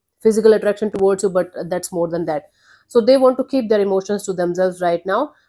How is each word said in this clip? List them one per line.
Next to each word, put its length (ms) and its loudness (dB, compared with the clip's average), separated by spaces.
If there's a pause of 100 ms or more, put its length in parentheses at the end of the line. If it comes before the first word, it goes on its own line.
(220)
physical 320 4
attraction 380 -2
towards 320 0
you," 60 0
but 220 -2 (220)
that's 180 -6
more 160 -2
than 180 -4
that. 260 -6 (380)
So 120 2
they 160 4
want 200 4
to 60 -4
keep 260 -4
their 120 2
emotions 460 -2
to 60 -6
themselves 480 -2
right 240 -2
now, 280 -2 (160)